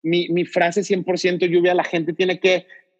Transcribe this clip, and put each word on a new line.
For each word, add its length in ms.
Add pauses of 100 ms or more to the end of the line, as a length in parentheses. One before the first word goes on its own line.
mi, 260
mi 160
frase 400
cien 180
por 160
ciento, 280
Lluvia. 280
La 100
gente 280
tiene 260
que 280 (340)